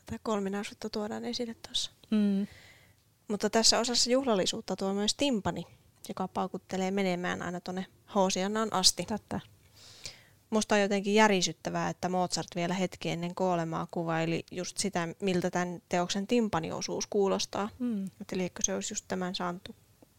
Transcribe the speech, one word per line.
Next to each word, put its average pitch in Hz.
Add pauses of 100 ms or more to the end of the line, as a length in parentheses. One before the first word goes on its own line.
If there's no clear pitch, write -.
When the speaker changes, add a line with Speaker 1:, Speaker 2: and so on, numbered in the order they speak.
Speaker 1:
tätä 220
kolminaisuutta 202
tuodaan 220
esille 240
tuossa. - (200)
Speaker 2:
Mm. 202 (800)
Speaker 1:
Mutta 208
tässä 220
osassa 233
juhlallisuutta 226
tuo 190
myös 202
timpani, 190 (420)
joka 190
paukuttelee 185
menemään 185
aina 175
tuonne 185 (300)
Hoosiannaan 202
asti. 185
Speaker 2:
Totta. - (1120)
Speaker 1:
Musta 214
on 208
jotenkin 202
järisyttävää, 175
että 175
Mozart 180
vielä 175
hetki 180
ennen 170
kuolemaa 170
kuvaili 165
just -
sitä, 175 (140)
miltä 185
tän 175
teoksen 190
timpaniosuus 190
kuulostaa. 196 (100)
Speaker 2:
Mm. 226 (160)
Speaker 1:
Että 196
liekö 180
se 190
olisi 196
just -
tämän 185
santu-, 180 (440)